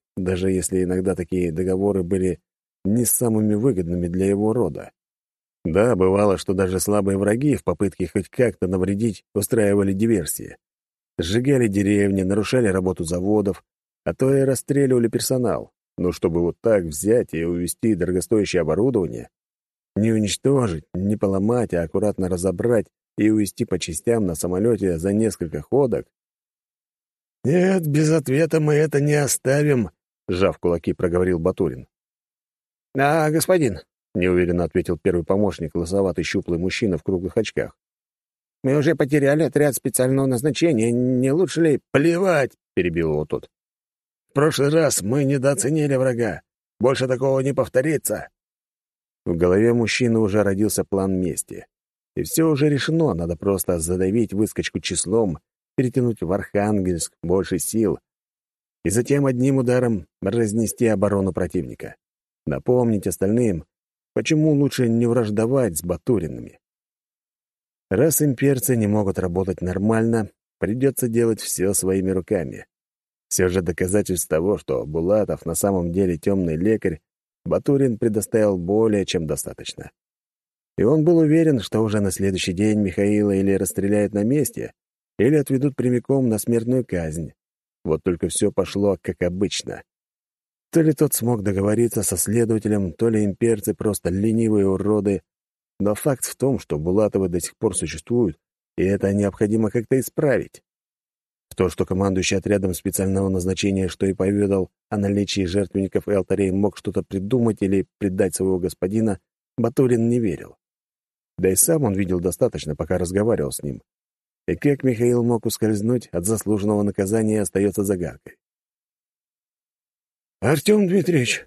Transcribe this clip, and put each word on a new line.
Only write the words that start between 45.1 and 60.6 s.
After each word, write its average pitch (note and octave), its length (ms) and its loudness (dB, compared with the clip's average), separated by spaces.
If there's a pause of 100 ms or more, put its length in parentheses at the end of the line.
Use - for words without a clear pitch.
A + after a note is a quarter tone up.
недооценили C#3 720 0
врага. A#2+ 460 -2 (360)
Больше C3 300 2
такого C3+ 320 0
не C3+ 120 -2
повторится". B2+ 760 -2 (960)
В F2+ 120 -2
голове F#2+ 360 4
мужчины A#2 460 0
уже G#2 240 2
родился G2 420 0
план F#2+ 360 -2
мести. - 460 -6 (500)
И - 60 -4
всё D#3+ 260 0
уже D3+ 200 2
решено, D3 460 0
надо E2+ 220 -4
просто F#2 420 0
задавить F#2 540 0
выскочку F#2+ 480 -4
числом, F#2 580 -2 (380)
перетянуть B2 460 0
в E2+ 100 -2
Архангельск G2 920 -2
больше F2+ 360 0
сил G#2 400 -2 (840)
и - 60 0
затем C3+ 360 2
одним C3 320 2
ударом A#2+ 480 0 (160)
разнести A2 640 0